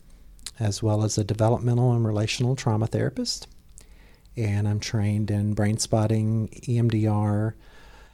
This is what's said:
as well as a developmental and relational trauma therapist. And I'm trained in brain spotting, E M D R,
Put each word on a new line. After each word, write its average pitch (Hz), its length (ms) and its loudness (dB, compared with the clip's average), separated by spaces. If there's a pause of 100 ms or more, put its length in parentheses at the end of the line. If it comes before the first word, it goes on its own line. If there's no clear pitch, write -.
(600)
as 104 220 -2
well 107 220 2
as 107 120 -2
a 107 80 2
developmental 117 720 2
and 117 120 2
relational 110 480 0
trauma 110 320 0
therapist. 127 600 -4 (880)
And 104 320 0
I'm 104 100 0
trained 104 540 0
in 104 220 0
brain 104 240 0
spotting, 110 720 0 (200)
E 120 100 0
M 117 100 2
D 110 200 2
R, 107 480 0 (580)